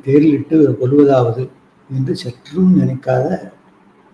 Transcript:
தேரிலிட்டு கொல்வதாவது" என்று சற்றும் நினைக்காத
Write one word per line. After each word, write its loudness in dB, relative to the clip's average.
தேரிலிட்டு 2
கொல்வதாவது" 0
என்று -4
சற்றும் 0
நினைக்காத -4